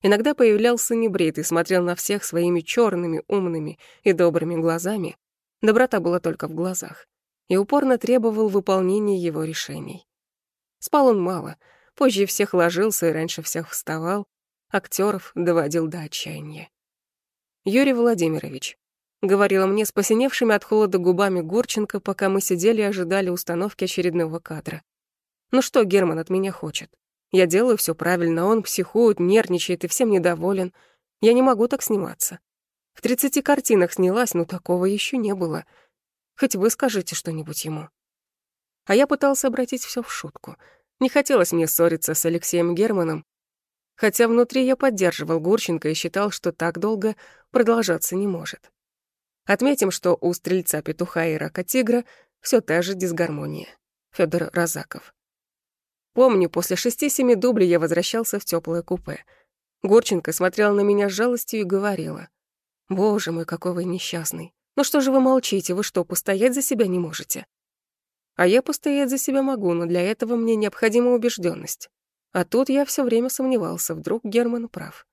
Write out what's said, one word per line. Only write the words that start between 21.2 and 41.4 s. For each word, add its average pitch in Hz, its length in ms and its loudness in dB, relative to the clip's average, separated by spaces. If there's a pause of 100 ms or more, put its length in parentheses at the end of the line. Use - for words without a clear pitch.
Гурченко, 208 600 -4
пока 196 280 -2
мы 196 120 2
сидели 202 400 2
и 208 40 2
ожидали 190 460 -2
установки 175 540 -4
очередного 170 540 -2
кадра. 160 440 -12 (680)
"Ну 254 100 4
что 247 220 2
Герман 180 380 2
от 165 100 -10
меня 190 220 -2
хочет? - 360 -12 (440)
Я 185 140 6
делаю 214 300 4
всё - 200 -4
правильно, 170 500 0
он 220 160 2
психует, 214 560 2
нервничает 180 640 2
и 175 60 -6
всем 233 220 0
недоволен. 180 640 0 (480)
Я 226 120 6
не 254 100 6
могу 240 240 4
так 262 160 -4
сниматься. - 560 -4 (540)
В - 100 -20
тридцати 269 400 0
картинах 214 500 2
снялась, 202 420 0
но 170 100 0
такого 180 400 -2
ещё 202 320 -2
не 208 180 -2
было. 165 300 -6 (720)
Хоть 254 180 0
вы 208 140 2
скажите 214 440 -2
что-нибудь 156 500 -8
ему". 156 240 -8 (1000)
А 196 80 2
я 269 120 6
пытался 277 420 2
обратить 247 360 -4
всё - 180 -8
в - 80 -14
шутку. - 460 -14 (440)
Не 254 80 2
хотелось 262 440 2